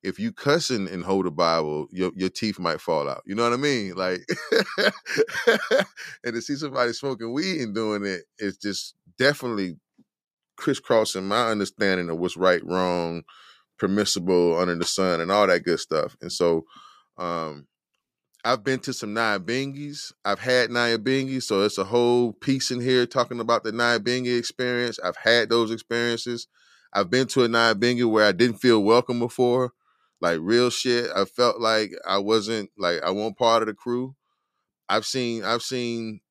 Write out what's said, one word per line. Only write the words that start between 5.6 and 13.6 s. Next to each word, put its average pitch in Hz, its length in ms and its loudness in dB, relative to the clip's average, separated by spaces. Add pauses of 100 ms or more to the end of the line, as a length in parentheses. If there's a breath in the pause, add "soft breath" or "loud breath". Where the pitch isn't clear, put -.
and 120 100 -4
to 117 80 -4
see 143 140 -6
somebody 131 360 -2
smoking 117 400 -6
weed 165 300 -4
and 107 120 -6
doing 107 300 -2
it, 92 180 -4 (160)
it's 101 200 -6
just - 360 -8 (240)
definitely 117 580 0 (800)
crisscrossing 110 720 0
my 113 220 2
understanding 95 600 0
of 82 80 -4
what's 90 180 -4
right, 90 300 4
wrong, 87 580 0 (540 loud breath)